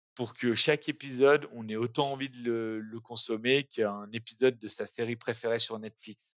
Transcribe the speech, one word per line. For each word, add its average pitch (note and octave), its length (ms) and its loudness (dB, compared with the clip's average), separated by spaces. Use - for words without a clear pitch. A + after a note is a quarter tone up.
pour - 200 -6
que A#2+ 200 2
chaque D3+ 360 4
épisode, C#3 600 4
on A#2 180 -10
ait G#2+ 60 -4
autant A#2+ 360 0
envie C3+ 160 -6
de B2 160 -12
le, A2+ 360 -2
le A2 200 -12
consommer A#2+ 640 0
qu'un G#2 480 -2
épisode A#2 460 0
de G#2+ 100 -10
sa - 160 -4
série A#2 320 -4
préférée A#2 420 -2
sur A2+ 200 0
Netflix. - 600 -16